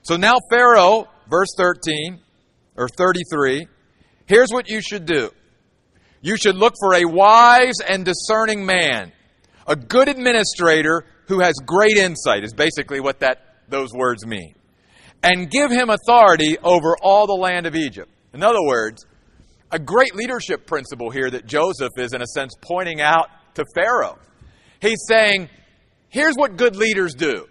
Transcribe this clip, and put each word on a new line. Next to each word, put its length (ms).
So 160
now 220
Pharaoh, 580
verse 260
thirteen, 680
or 140
thirty-three, 800
here's 260
what 200
you 100
should 240
do. 280
You 160
should 180
look 240
for 140
a 100
wise 840
and 200
discerning 580
man, 480
a 100
good 320
administrator 960
who 140
has 120
great 320
insight, 440
is 120
basically 460
what 200
that, 220
those 240
words 340
mean, 280
and 280
give 200
him 200
authority 680
over 440
all 240
the 80
land 320
of 80
Egypt. 340
In 120
other 180
words, 420
a 80
great 360
leadership 500
principle 460
here 180
that 160
Joseph 540
is, 160
in 80
a 40
sense, 340
pointing 400
out 260
to 100
Pharaoh. 440
He's 280
saying, 400
"Here's 280
what 200
good 200
leaders 380
do. 360